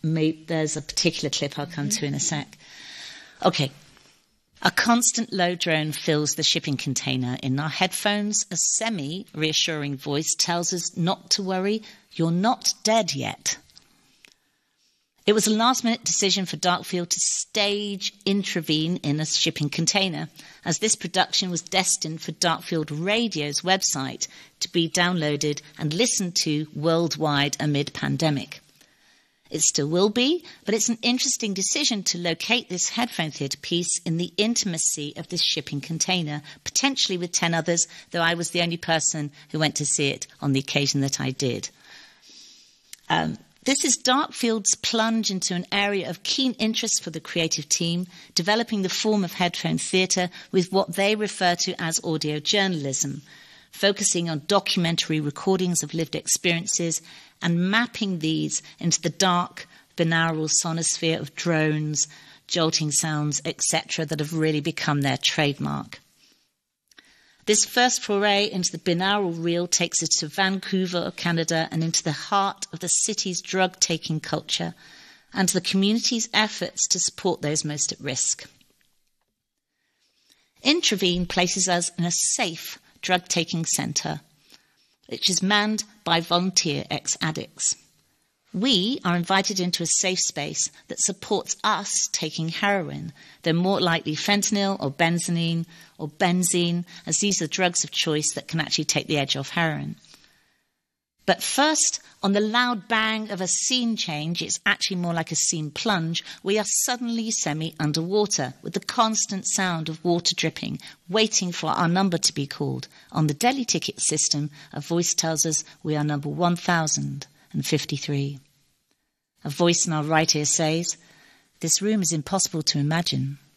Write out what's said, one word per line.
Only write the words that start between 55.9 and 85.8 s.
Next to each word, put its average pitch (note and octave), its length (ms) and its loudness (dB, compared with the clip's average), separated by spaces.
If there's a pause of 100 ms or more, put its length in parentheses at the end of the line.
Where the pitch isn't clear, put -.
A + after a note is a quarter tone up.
lived E3 220 -4
experiences E3+ 840 -2 (380)
and E3+ 300 2
mapping G#3+ 500 0
these D#3 440 -2 (160)
into E3+ 220 0
the F3 80 0
dark, F3 580 0 (280)
binaural E3 540 2
sonosphere E3 720 0
of - 160 -10
drones, D3+ 720 2 (400)
jolting D#3+ 420 2
sounds, D3 560 0
et - 160 -4
cetera, - 440 0
that D3 140 -4
have D3+ 140 -2
really D#3 280 2
become D3 400 0
their C3+ 160 0
trademark. - 800 -2 (1500)
This G#3+ 180 4
first B3 380 2
foray G3+ 500 2
into F3+ 200 -2
the E3+ 80 -10
binaural F#3 520 2
reel E3+ 360 0
takes - 340 0
us D#3+ 160 -4
to D#3 100 -4
Vancouver, F#3 880 0
Canada, E3 560 0
and D#3+ 120 0
into E3 200 0
the D#3+ 80 -2
heart G3 600 0
of D#3 60 -12
the F3 100 -4
city's F#3+ 500 0
drug-taking F3+ 800 0
culture - 540 -4 (580)
and F#3+ 160 2
the F3+ 140 2
community's A3 720 2
efforts - 540 0
to F#3 120 2
support - 440 -2
those D3 200 0
most D3+ 280 -4
at - 100 -10
risk. - 480 -2 (2250)
Intervene F#3+ 640 4
places F#3 420 2
us F3 300 0
in E3+ 40 2
a E3+ 80 0
safe - 680 -2 (220)
drug-taking F3 640 0
centre, - 560 -2 (880)
which - 220 0
is F3+ 120 0
manned G#3 440 2 (180)